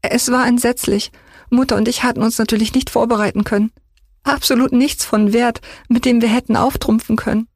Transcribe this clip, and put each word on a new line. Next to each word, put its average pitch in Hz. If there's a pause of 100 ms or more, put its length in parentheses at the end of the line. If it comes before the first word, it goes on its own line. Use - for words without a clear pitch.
Es 240
war 254
entsetzlich. 240 (360)
Mutter 247
und 214
ich 247
hatten 247
uns 220
natürlich 220
nicht 262
vorbereiten 208
können. 214 (540)
Absolut 269
nichts 254
von 208
Wert, 233 (280)
mit 240
dem 240
wir 233
hätten 233
auftrumpfen -
können. 220